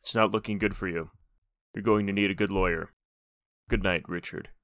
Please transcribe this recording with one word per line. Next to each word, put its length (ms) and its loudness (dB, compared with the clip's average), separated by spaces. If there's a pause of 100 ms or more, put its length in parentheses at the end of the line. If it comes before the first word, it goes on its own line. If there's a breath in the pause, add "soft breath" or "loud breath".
It's 140 -8
not 160 6
looking 280 -2
good 160 2
for 140 -6
you. 220 -4 (640)
You're 80 -6
going 240 4
to 60 -2
need 180 2
a 40 0
good 160 0
lawyer. 420 0 (760)
Good 140 0
night, 260 0
Richard. 420 -8 (120)